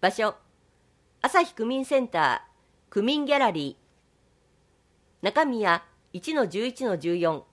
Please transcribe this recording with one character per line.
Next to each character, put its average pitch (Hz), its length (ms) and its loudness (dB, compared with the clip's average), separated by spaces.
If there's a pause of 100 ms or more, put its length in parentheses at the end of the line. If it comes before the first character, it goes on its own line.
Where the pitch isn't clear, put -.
場 185 100 2
所、 214 240 -2 (840)
旭 349 320 2
区 226 120 -4
民 262 200 -2
セ 277 140 2
ン 247 80 -4
タ 151 400 0 (420)
ー、 - 20 -20
区 202 120 0
民 285 220 0
ギ 285 80 2
ャ 285 60 4
ラ 240 120 4
リ 147 280 -6
ー。 - 100 -20 (1300)
中 208 220 2
宮 214 400 0 (300)
一 233 200 -8
の 269 140 0
十 190 180 -4
一 254 200 -6
の 196 120 0
十 170 200 -2
四。 165 360 -2